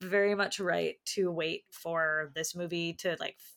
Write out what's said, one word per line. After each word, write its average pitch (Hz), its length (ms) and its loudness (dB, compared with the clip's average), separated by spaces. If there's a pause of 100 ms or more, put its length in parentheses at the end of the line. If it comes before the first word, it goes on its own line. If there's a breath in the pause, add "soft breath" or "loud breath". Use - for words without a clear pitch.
very 202 340 4
much 202 240 0
right 170 360 2 (200)
to 185 160 2
wait 165 400 -2
for 156 640 0
this 160 200 -4
movie 170 440 -2
to, 170 200 -2
like, - 160 -6 (220)